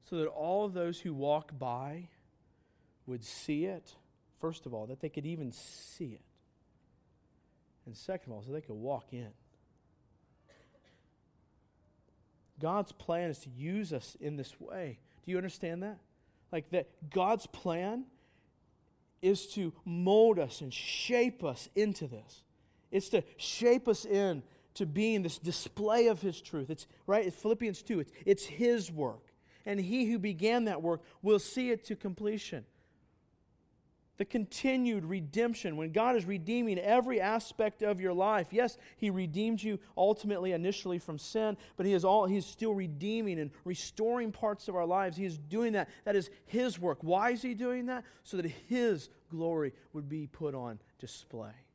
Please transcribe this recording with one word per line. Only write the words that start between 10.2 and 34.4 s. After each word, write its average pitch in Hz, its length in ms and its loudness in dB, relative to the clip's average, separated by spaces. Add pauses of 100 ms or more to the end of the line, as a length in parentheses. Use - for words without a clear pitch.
God's 185 320 -2
plan 170 380 -2
is 139 100 -6
to - 80 -16
use 160 460 -4
us - 260 -8
in 147 160 -6
this - 240 -10
way. 160 380 -8 (260)
Do 175 60 -8
you 180 80 0
understand 180 440 -6
that? 202 160 -8 (540)
Like, 160 180 -4
that 175 180 0 (220)
God's 190 360 2
plan 185 580 -4 (1160)
is 190 260 2
to 175 240 -4 (120)
mold 190 540 6
us 139 220 -2
and 135 120 -8
shape 240 680 0
us - 320 -4
into 202 320 2
this. 117 360 -14 (480)
It's 190 200 0
to 190 140 4 (120)
shape 240 520 4
us 214 160 4
in 196 380 2 (320)
to 196 120 0
being 202 360 2
this 165 160 -4
display 208 680 2
of 214 140 4
his 185 200 -2
truth. 143 300 -6
It's, - 160 -8 (180)
right, 190 300 2
Philippians 214 480 0
two, 214 160 -2
it's, 147 140 -4 (120)
it's 196 200 4
his 202 480 2
work. 131 320 -4 (420)
And 202 140 -2
he 220 280 2
who 233 120 2
began 214 460 2
that 170 160 -2
work 165 200 2 (180)
will 202 200 6
see 254 300 -2
it 226 160 0
to 214 100 -6
completion. 202 680 -6 (1500)
The 202 60 0
continued 240 800 0